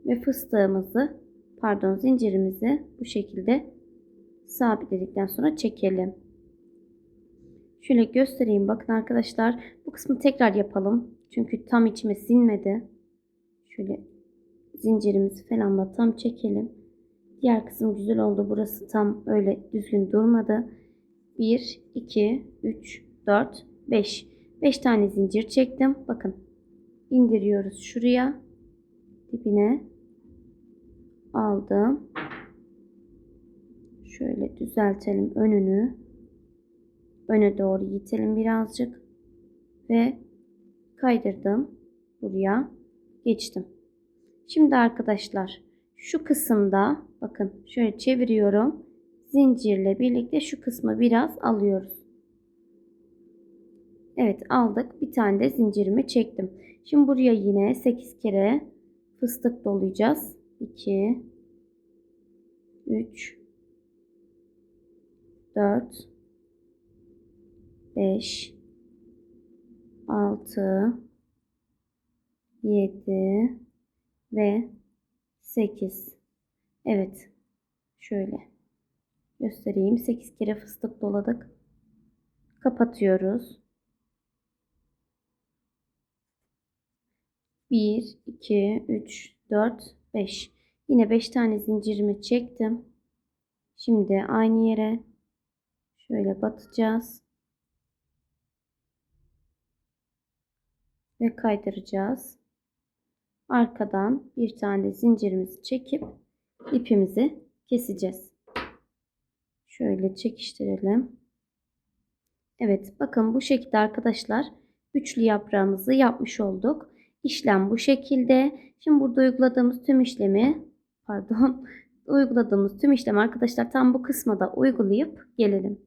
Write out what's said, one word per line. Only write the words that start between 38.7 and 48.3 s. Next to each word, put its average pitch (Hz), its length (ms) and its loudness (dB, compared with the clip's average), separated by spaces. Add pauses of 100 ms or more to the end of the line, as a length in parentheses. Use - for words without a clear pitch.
Ve 233 280 2 (800)
kaydırdım. 233 760 0 (500)
Buraya 196 500 -2 (540)
geçtim. - 400 -2 (800)
Şimdi 294 280 4
arkadaşlar 220 840 0 (340)
şu - 280 -6
kısımda 208 800 0 (200)
bakın - 320 -8 (120)
şöyle 220 320 -2
çeviriyorum. 226 880 2 (400)